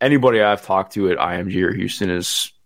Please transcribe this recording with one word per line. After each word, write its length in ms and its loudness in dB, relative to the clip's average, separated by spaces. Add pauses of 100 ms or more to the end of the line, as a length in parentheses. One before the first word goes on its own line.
anybody 400 4
I've 240 2
talked 300 -2
to 160 0
at 100 0
I 160 -2
M 140 -6
G 140 -2
or 100 0
Houston 340 -6
has 420 -4 (160)